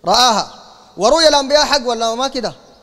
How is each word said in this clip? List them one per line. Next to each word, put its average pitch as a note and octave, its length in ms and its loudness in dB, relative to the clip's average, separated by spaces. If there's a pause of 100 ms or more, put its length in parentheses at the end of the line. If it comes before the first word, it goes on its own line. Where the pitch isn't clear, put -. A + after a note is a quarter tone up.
رآها، G#3+ 500 0 (420)
ورؤيا D4 320 2
الأنبياء C#4+ 360 2
حق C4 220 -2
ولا A3+ 280 -4
ما B3+ 140 -4
كده؟ A3+ 240 -8 (300)